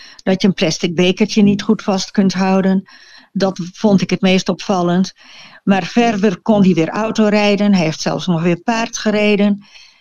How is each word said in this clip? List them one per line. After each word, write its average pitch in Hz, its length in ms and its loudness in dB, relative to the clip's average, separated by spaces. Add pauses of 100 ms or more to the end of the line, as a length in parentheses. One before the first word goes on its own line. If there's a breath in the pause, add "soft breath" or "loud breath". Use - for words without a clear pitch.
(220 loud breath)
Dat 190 200 0
je 208 60 4
een 180 60 2
plastic 165 400 -2
bekertje 185 480 0
niet 202 200 2
goed 220 200 -2
vast 190 280 -4
kunt 190 220 0
houden. 190 580 0 (420 loud breath)
Dat 190 280 -2 (120)
vond 202 280 2
ik 185 100 -6
het 185 100 -4
meest 185 280 0
opvallend. 180 640 -2 (520 loud breath)
Maar 190 200 0
verder 214 580 0
kon 208 220 2
hij 180 100 4
weer 160 140 0
auto 220 360 -2
rijden. 208 500 2
Hij 180 100 2
heeft 156 160 -4
zelfs 160 260 -6
nog 170 160 0
weer 175 200 0
paard 226 360 -4
gereden. 208 640 0 (360 loud breath)